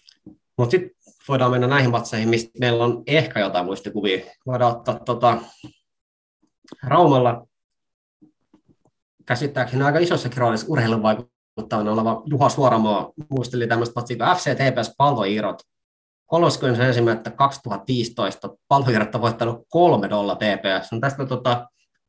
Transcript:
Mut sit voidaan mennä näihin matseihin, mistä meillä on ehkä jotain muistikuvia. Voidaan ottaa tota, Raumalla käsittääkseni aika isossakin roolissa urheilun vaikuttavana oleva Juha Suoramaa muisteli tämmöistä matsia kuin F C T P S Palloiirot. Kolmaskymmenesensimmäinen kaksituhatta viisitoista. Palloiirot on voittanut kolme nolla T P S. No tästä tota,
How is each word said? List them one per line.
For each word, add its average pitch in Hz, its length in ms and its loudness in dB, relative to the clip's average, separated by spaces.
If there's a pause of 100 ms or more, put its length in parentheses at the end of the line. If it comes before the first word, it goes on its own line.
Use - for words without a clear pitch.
(580)
Mut 120 140 0
sit 180 200 0 (360)
voidaan 127 240 2
mennä 123 160 0
näihin 131 240 2
matseihin, 113 380 -2
mistä 113 300 0
meillä 117 240 2
on 120 240 -2
ehkä 143 320 0
jotain 92 260 0
muistikuvia. 98 600 -4 (200)
Voidaan 123 260 0
ottaa - 280 -6
tota, 113 420 0 (1500)
Raumalla 131 600 4 (1800)
käsittääkseni 131 580 -2
aika 143 160 2
isossakin 170 380 -2
roolissa 117 320 0
urheilun 113 340 0
vaikuttavana 110 880 -4
oleva 113 340 -2
Juha 143 240 2
Suoramaa 110 600 0 (180)
muisteli 120 380 -2
tämmöistä 117 280 -2
matsia 120 220 -6
kuin 131 200 2
F - 20 -8
C 135 160 -2
T 127 200 0
P - 80 -10
S - 140 -10
Palloiirot. 107 640 0 (640)
Kolmaskymmenesensimmäinen 120 1120 2
kaksituhatta 123 520 -2
viisitoista. 113 640 -4 (180)
Palloiirot 123 480 2
on 110 60 -4
voittanut 117 480 -2
kolme 156 380 4
nolla 101 280 -2
T - 40 -10
P 98 440 -2
S. - 80 -18
No 113 80 -6
tästä 135 260 -4
tota, 123 440 -2 (400)